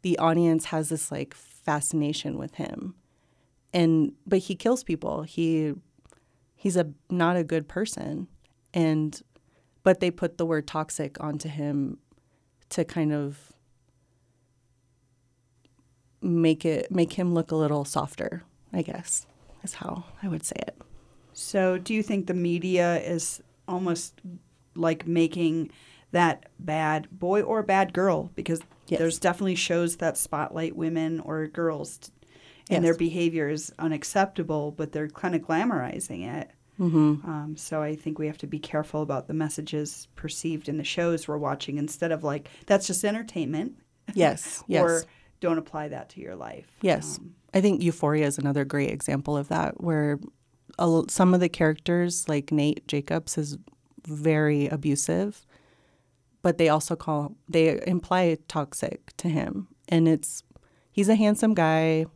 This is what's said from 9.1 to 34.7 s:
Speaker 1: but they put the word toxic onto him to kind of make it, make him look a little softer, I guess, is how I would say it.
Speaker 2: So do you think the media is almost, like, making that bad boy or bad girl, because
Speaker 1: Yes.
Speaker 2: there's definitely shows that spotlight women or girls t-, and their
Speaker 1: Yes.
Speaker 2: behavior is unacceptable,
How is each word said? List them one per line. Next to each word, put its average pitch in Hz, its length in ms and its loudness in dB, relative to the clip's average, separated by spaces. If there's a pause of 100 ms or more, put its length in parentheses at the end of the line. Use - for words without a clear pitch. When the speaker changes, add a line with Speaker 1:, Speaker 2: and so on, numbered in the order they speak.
Speaker 1:
but 185 180 6
they 180 100 2
put 175 260 -4
the 165 80 0
word 156 220 0
toxic 156 560 -6
onto 151 240 -6
him 143 520 -4 (720)
to 170 120 -2
kind 156 300 -2
of 143 400 -6 (2750)
make 165 440 2
it, - 260 0
make 175 220 2
him 180 200 0
look 165 180 0
a 160 40 0
little 147 300 2
softer, - 580 -6 (300)
I 180 80 -2
guess, - 460 -6 (360)
is - 120 -10
how - 280 -8 (180)
I 202 60 -4
would 156 160 -4
say - 140 -6
it. - 180 -8 (600)
Speaker 2:
So 185 400 2
do 185 160 -4
you 214 80 2
think 196 260 0
the 180 60 -2
media 175 680 2
is - 400 -4 (260)
almost, 180 540 -4 (540)
like, 165 320 0
making 165 640 2 (400)
that 170 380 2 (100)
bad 156 520 -2
boy 190 300 0
or 220 220 0
bad 190 300 2
girl, 180 420 2
because 165 260 -4 (260)
Speaker 1:
Yes. 165 120 0
Speaker 2:
there's 165 200 2
definitely 180 360 2
shows 170 420 0
that 165 200 -2
spotlight 160 580 -4
women 160 440 -2
or 156 280 -4
girls 156 500 -4
t-, - 140 -20 (580)
and 175 140 4
their 165 100 6
Speaker 1:
Yes. 170 60 0
Speaker 2:
behavior 165 500 0
is 156 300 -6
unacceptable, 156 920 -2